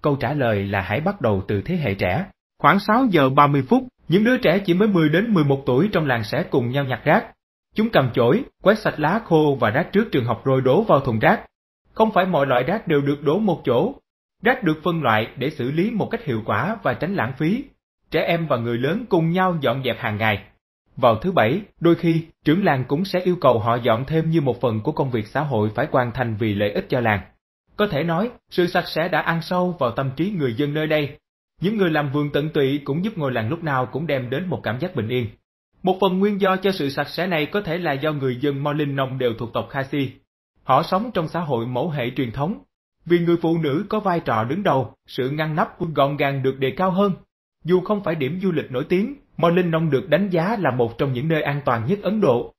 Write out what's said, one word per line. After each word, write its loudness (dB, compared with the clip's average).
Câu 0
trả -2
lời 0
là 0
hãy -2
bắt -2
đầu 2
từ 0
thế -4
hệ -2
trẻ. -2
Khoảng 4
sáu 2
giờ 4
ba 6
mươi 2
phút, 4
những 4
đứa 4
trẻ 2
chỉ 0
mới 4
mười 4
đến 2
mười 4
một 0
tuổi 2
trong 0
làng 0
sẽ -4
cùng 0
nhau -2
nhặt -6
rác. 4
Chúng 0
cầm 2
chổi, 4
quét 4
sạch -4
lá 0
khô 2
và 2
rác -2
trước 0
trường 0
học -4
rồi 2
đổ 4
vào 4
thùng -2
rác. 2
Không 2
phải 2
mọi 2
loại 2
rác -2
đều 4
được -2
đổ 2
một 0
chỗ. 2
Rác 2
được 0
phân 0
loại 2
để -2
xử -4
lý 0
một -2
cách -6
hiệu -4
quả -2
và 0
tránh -4
lãng -2
phí. 0
Trẻ 0
em 0
và 0
người -2
lớn -2
cùng 2
nhau 0
dọn 0
dẹp -2
hàng -4
ngày. 0
Vào 4
thứ -4
Bảy, 2
đôi 6
khi, 0
trưởng 2
làng 2
cũng 0
sẽ -2
yêu 0
cầu 4
họ 2
dọn 2
thêm 0
như 4
một -2
phần 0
của -4
công -2
việc -2
xã -2
hội 0
phải -2
hoàn 2
thành -2
vì 0
lợi 0
ích -4
cho 0
làng. 2
Có 2
thể -2
nói, -2
sự 2
sạch 0
sẽ -4
đã 0
ăn -2
sâu -2
vào 0
tâm -2
trí -2
người -2
dân -2
nơi -2
đây. -2
Những 0
người 2
làm 0
vườn 0
tận 0
tụy 0
cũng -4
giúp -6
ngôi -2
làng -2
lúc -4
nào 0
cũng -6
đem -4
đến -4
một -4
cảm -4
giác -6
bình -4
yên. -2
Một 0
phần 2
nguyên 0
do 2
cho -2
sự -2
sạch -4
sẽ -4
này 0
có -2
thể -4
là -2
do -2
người -2
dân -2
Mo -2
Linh -2
Nông -2
đều 0
thuộc -8
tộc -4
Khasi. -4
Họ 4
sống -2
trong -2
xã -4
hội -2
mẫu -2
hệ -4
truyền -4
thống. -4
Vì 4
người 2
phụ 2
nữ -2
có -2
vai 0
trò 0
đứng -4
đầu, 0
sự -4
ngăn -4
nắp -2
gọn 0
gàng 0
được 0
đề 0
cao 0
hơn. 2
Dù 4
không -4
phải -2
điểm -4
du 2
lịch -4
nổi -4
tiếng, 0
Mo 2
Linh 2
Nông 0
được 0
đánh 2
giá 0
là 2
một 0
trong 0
những -2
nơi 0
an -2
toàn 0
nhất 0
Ấn -2
Độ. 2